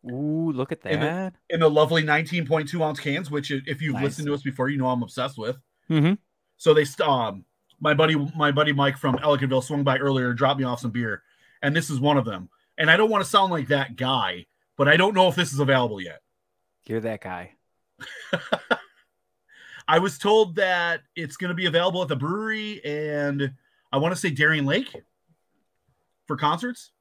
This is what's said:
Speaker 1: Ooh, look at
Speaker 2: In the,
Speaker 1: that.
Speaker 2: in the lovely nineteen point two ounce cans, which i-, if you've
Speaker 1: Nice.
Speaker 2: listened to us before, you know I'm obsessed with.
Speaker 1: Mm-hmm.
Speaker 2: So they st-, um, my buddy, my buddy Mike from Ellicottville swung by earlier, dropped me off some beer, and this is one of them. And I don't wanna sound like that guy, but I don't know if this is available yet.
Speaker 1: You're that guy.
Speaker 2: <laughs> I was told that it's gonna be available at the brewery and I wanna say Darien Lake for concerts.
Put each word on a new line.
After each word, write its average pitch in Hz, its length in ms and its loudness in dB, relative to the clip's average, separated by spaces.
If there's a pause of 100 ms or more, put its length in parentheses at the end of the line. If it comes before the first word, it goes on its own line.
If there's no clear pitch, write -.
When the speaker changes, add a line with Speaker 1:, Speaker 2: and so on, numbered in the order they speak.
Speaker 1:
Ooh, 151 440 -2
look 131 180 -4
at - 140 -10
Speaker 2:
In 151 160 -2
the, 143 40 0
Speaker 1:
that. 185 280 -4 (160)
Speaker 2:
in 170 100 -2
the 160 100 6
lovely 151 340 4
nineteen 160 440 0
point 151 220 0
two 170 120 -2
ounce 151 200 -2
cans, 147 280 -4
which 147 220 -4
i-, 135 140 -4
if 143 160 -8
you've 151 140 -2
Speaker 1:
Nice. 135 80 -2
Speaker 2:
listened 143 240 -4
to 147 60 -2
us 139 80 -6
before, 135 280 -2
you 143 80 -2
know 127 100 0
I'm 123 160 0
obsessed 135 340 -6
with. 120 200 -6 (320)
Speaker 1:
Mm-hmm. 160 240 4 (420)
Speaker 2:
So 156 180 6
they 151 120 6
st-, 151 220 -2
um, 110 360 0 (380)
my 151 120 2
buddy, 156 220 4 (180)
my 151 180 2
buddy 151 200 2
Mike 139 260 0
from 127 200 0
Ellicottville 135 440 2
swung 143 220 -4
by 131 140 2
earlier, 131 360 0
dropped 139 240 2
me 135 80 -2
off 123 140 -4
some 117 120 -6
beer, 110 320 -6 (380)
and 143 140 0
this 165 140 -2
is 139 100 -4
one 143 180 2
of 120 60 0
them. 92 260 -8 (280)
And 160 120 0
I 165 60 8
don't 220 140 4
wanna 202 160 0
sound 196 260 2
like 147 160 -2
that 131 300 0
guy, 110 480 -2 (320)
but 139 100 4
I 151 80 8
don't 190 180 4
know 185 140 6
if 175 80 2
this 175 160 0
is 139 80 -4
available 127 400 2
yet. 85 220 -12 (640)
Speaker 1:
You're 113 160 -4
that 110 180 -6
guy. 92 360 -12 (760)
Speaker 2:
<laughs> - 1600 -10
I 165 120 4
was 190 180 -2
told 202 380 2
that 175 460 0 (140)
it's 160 200 -10
gonna 180 180 -6
be 175 120 -4
available 170 360 2
at 156 60 -2
the 147 80 -2
brewery 214 680 -6
and 147 680 -4 (400)
I 135 60 0
wanna 170 180 0
say 180 140 -2
Darien 151 360 2
Lake 185 380 -4 (1200)
for 143 100 -6
concerts. 170 640 -4